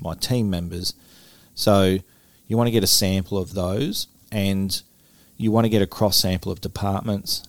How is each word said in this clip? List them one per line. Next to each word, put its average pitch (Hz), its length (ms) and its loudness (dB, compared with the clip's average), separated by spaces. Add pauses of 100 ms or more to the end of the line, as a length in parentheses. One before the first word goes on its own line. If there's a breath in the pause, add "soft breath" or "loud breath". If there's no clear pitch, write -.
my 82 140 -8
team 117 340 -2
members. 87 440 -6 (640 loud breath)
So 98 440 4 (480 soft breath)
you 110 100 0
wanna 120 140 2
get 113 120 2
a 92 40 0
sample 95 500 2
of 90 160 -6
those, 98 540 -4 (240)
and 98 500 -2 (560 soft breath)
you 110 140 0
wanna 113 180 4
get 107 120 6
a 95 60 2
cross 104 300 0
sample 92 340 0
of - 100 -8
departments. 101 880 -4